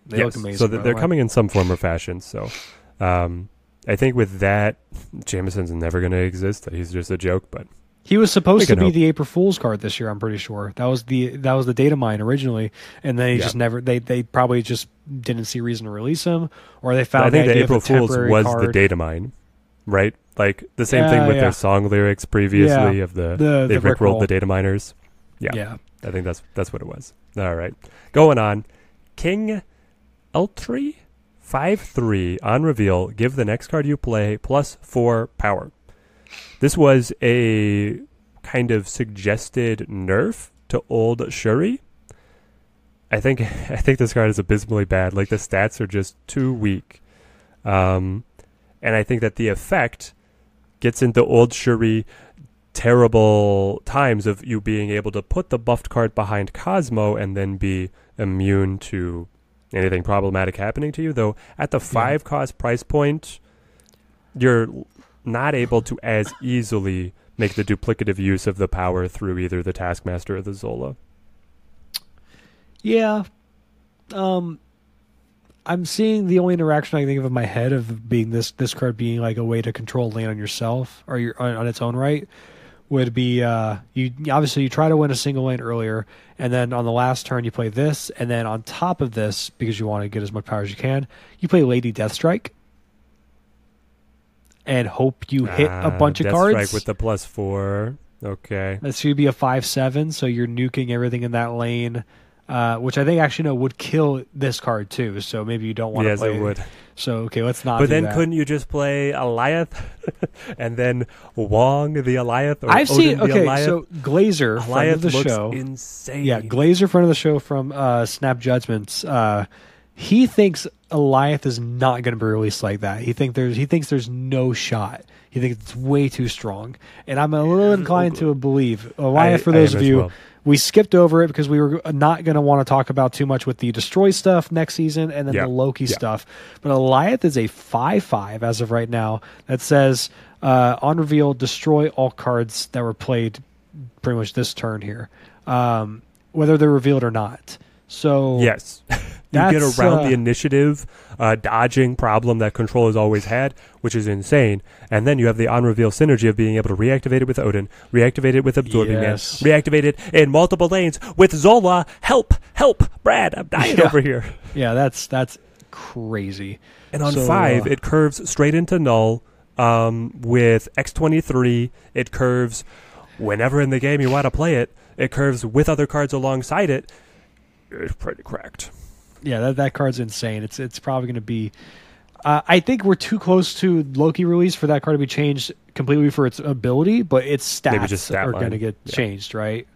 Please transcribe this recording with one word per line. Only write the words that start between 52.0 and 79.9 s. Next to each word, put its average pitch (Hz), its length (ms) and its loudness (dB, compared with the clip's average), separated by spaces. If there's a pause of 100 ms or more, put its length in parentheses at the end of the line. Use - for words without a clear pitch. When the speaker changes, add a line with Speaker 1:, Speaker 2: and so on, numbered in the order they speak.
Speaker 2:
terrible 107 1120 4
times 120 420 0
of 101 200 -2
you 113 140 -4
being 104 300 -4
able 104 200 -4
to 101 100 -6
put - 300 -4
the 127 80 -2
buffed 120 320 -2
card 113 240 0
behind 101 400 -4
Cosmo 117 640 -2
and 98 200 -6
then 98 220 -4
be 95 320 -4 (260)
immune 95 600 0
to 87 500 -8 (460)
anything 92 280 0
problematic 95 540 -2
happening 120 360 -6
to 160 100 -8
you, 160 100 -4
though 110 240 -2 (220)
at 147 120 -4
the 135 80 -2
Speaker 1:
Yeah. - 60 -10
Speaker 2:
five 127 400 -2
cost 143 320 -6
price 120 260 -2
point, 147 580 -2 (920)
you're 120 340 4 (560)
not 127 300 -2
able 120 280 0
to - 200 -8
as 107 380 -2
easily 101 720 -4 (240)
make 104 180 -2
the 104 100 -2
duplicative 104 540 -2
use 95 280 0
of 98 100 -2
the 95 120 -2
power 90 380 -2
through 92 320 -6
either 90 240 -4
the 90 120 -6
Taskmaster 90 640 -8
or 98 60 -10
the 98 120 -10
Zola. 98 420 -10 (1900)
Speaker 1:
Yeah. 214 420 0 (920)
Um, 180 440 -4 (1080)
I'm 175 180 -2
seeing 214 420 0
the 180 120 4
only 180 160 2
interaction 156 420 0
I 143 60 0
can 139 60 -2
think 139 120 0
of 131 60 -2
in 123 60 -2
my 120 120 -2
head 117 280 -2
of 113 360 -6
being 113 220 0
this, 117 220 -2
this - 220 -4
card 120 220 -4
being, 117 240 -4
like, 113 160 -2
a 117 80 -4
way 113 180 -2
to 110 100 -4
control 117 380 -4